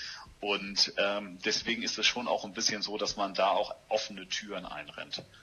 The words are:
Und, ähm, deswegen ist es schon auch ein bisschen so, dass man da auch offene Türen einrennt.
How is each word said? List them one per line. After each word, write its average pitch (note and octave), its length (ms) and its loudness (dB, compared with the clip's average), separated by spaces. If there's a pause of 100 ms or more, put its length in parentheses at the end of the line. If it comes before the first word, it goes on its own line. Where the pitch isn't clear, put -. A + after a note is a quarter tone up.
(400)
Und, G2+ 560 2
ähm, G2+ 480 2
deswegen A2+ 400 0
ist - 140 0
es G#2+ 80 0
schon A#2+ 240 2
auch G#2 160 2
ein G#2+ 80 -10
bisschen A2 280 0
so, G2+ 160 -4
dass G2+ 200 -2
man G2 160 0
da F#2+ 160 6
auch G2 260 2 (140)
offene F#2+ 400 -2
Türen F#2+ 360 -6
einrennt. D#2 560 -8 (220)